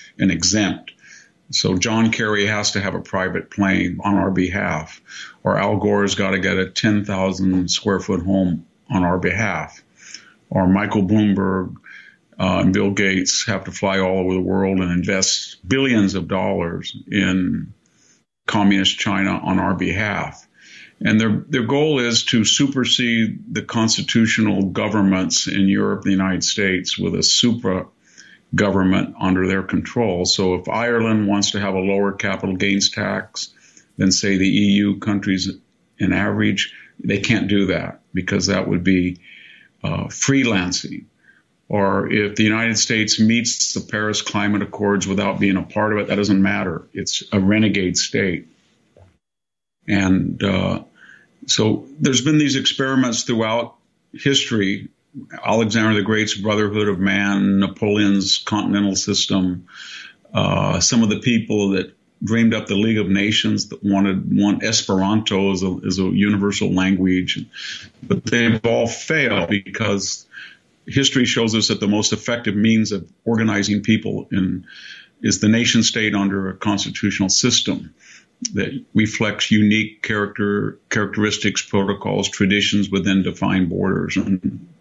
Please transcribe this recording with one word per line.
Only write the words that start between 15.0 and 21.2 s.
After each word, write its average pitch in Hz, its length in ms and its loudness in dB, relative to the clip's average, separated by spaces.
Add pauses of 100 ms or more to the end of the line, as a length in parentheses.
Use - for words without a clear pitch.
billions 113 500 2
of 85 120 -4
dollars 92 680 -4 (140)
in 92 640 0 (720)
communist 101 500 2
China 95 400 -2
on 92 220 -2
our 92 160 0
behalf. 90 720 -4 (520)
And 110 220 2